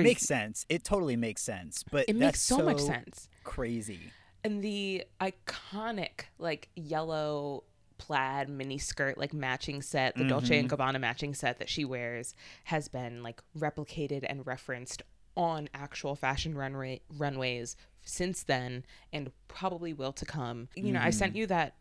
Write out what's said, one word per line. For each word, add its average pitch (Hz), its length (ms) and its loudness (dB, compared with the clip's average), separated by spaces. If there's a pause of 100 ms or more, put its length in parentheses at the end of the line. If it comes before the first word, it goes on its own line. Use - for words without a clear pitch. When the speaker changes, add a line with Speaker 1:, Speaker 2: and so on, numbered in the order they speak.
Speaker 1:
makes 240 180 8
Speaker 2:
crazy. - 60 0
Speaker 1:
sense. 110 420 0
It 165 140 2
totally 175 320 4
makes 117 260 0
sense, 90 480 -6
but 139 180 4
Speaker 2:
It 214 80 4
makes - 240 6
Speaker 1:
that's - 20 2
Speaker 2:
so 262 220 4
much 320 160 4
Speaker 1:
so 143 80 2
Speaker 2:
sense. - 420 -4 (140)
Speaker 1:
crazy. 113 560 -4 (440)
Speaker 2:
And 208 200 0
the 202 400 0 (160)
iconic, 202 1000 -4 (160)
like, 160 380 -2
yellow 151 920 -2 (320)
plaid 135 500 0
mini 135 300 -4
skirt, 139 400 0
like, 143 160 -2
matching 139 480 -2
set, 131 340 2
the 127 80 2
Dolce 135 340 6
and 135 120 4
Speaker 1:
Mm-hmm. 143 120 0
Speaker 2:
Gabbana 131 200 2
matching 131 320 -2
set 123 260 -2
that 104 80 -6
she - 160 -2
wears 120 500 -4 (320)
has 151 220 0
been, 120 340 -8
like, 117 200 -10 (160)
replicated 147 720 -4
and 135 180 -6
referenced 127 540 -8 (340)
on 160 380 0
actual 143 420 -4
fashion 139 400 0
runway, 135 460 -4 (160)
runways 127 580 0 (260)
since - 420 -2
then 127 420 0 (260)
and 139 180 -4 (200)
probably 175 440 -4
will 135 200 -4
to - 120 -8
come. 120 500 -4
You 151 180 0
know, - 80 4
I 151 80 4
sent 208 240 4
Speaker 1:
Mm-hmm. 214 60 -2
Speaker 2:
you 220 80 0
that 170 340 2